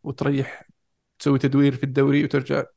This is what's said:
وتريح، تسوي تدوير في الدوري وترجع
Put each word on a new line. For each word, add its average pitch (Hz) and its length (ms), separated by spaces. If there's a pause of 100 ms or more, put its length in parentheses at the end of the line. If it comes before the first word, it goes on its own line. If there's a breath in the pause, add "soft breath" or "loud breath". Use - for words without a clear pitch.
وتريح، 139 640 (500)
تسوي 139 200
تدوير 139 360
في - 80
الدوري 139 400
وترجع 139 400 (140)